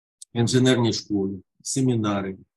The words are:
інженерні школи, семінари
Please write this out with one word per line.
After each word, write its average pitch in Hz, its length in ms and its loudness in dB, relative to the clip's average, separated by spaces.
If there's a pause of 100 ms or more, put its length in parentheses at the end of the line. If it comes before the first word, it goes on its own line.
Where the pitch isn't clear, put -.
(320)
інженерні 120 600 2
школи, 98 500 -4 (200)
семінари 107 760 -2 (180)